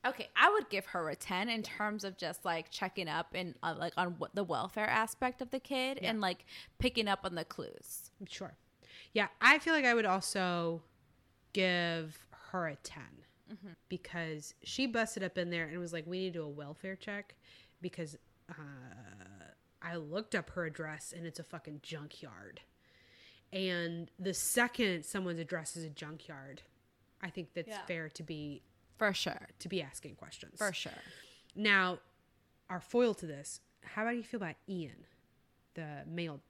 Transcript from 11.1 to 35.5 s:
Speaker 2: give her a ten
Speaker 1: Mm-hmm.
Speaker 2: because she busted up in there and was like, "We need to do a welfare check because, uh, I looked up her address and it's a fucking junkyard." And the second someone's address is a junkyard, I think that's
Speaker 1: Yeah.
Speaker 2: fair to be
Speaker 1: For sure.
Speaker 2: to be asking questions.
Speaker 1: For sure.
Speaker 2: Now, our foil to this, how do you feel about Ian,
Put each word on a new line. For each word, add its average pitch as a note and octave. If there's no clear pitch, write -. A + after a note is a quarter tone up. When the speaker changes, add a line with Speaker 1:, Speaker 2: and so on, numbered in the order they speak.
Speaker 2:
give E3+
her F3
a C#3+
ten -
Speaker 1:
Mm-hmm. F#3
Speaker 2:
because D#3+
she -
busted A3
up F3+
in F3
there E3+
and E3
was E3+
like, D#3+
"We F3+
need F#3+
to E3+
do D#3
a D3
welfare D3
check G3+
because, E3
uh, D#3+
I E3+
looked E3
up F3+
her F3
address D#3
and E3+
it's D#3+
a D#3+
fucking D3+
junkyard." D3
And F3
the F#3
second A3
someone's F3+
address D#3+
is E3
a D#3
junkyard, C#3+
I F3+
think E3+
that's F3
Speaker 1:
Yeah. G3+
Speaker 2:
fair E3
to -
be D3+
Speaker 1:
For G#3
sure. -
Speaker 2:
to F3
be F3
asking C3+
questions. -
Speaker 1:
For G3+
sure. -
Speaker 2:
Now, F#3+
our F3+
foil A#3+
to F3
this, C#3+
how A3
do A#3+
you A#3
feel A#3
about E3+
Ian, E3